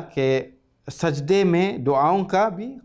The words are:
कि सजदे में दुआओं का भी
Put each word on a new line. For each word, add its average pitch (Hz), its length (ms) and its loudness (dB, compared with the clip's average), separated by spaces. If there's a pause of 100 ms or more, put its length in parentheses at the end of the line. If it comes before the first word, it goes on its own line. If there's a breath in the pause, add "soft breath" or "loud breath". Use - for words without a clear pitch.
(140)
कि 131 460 -2 (280)
सजदे 165 560 0
में 175 400 0
दुआओं 147 400 2
का 196 260 0
भी 202 180 -10 (160)